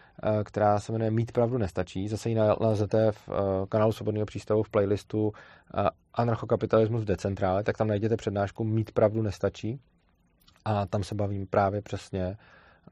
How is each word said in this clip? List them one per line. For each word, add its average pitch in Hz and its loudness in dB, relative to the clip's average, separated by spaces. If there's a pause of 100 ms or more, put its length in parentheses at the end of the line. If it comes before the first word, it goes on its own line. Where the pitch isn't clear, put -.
(240)
eh, 107 2
která 104 2
se 104 -8
jmenuje 113 0
Mít 113 0
pravdu 120 2
nestačí. 95 -4
Zase 110 -4
ji 113 0
nal-, 107 4
nalezete 110 2
v, - -8
eh, 95 0
kanálu 110 4
Svobodného 107 -4
přístavu 107 0
v - -10
playlistu, 104 0 (460)
eh, 101 2 (240)
Anarchokapitalismus 113 0
v 107 -4
decentrále, 95 0
tak 110 -2
tam 110 0
najděte 107 0
přednášku 101 -2
Mít 110 -2
pravdu 110 2
nestačí. 104 -4 (840)
A 104 0
tam 101 -2
se - -8
bavím 101 -4
právě 101 2
přesně, 95 -6 (540)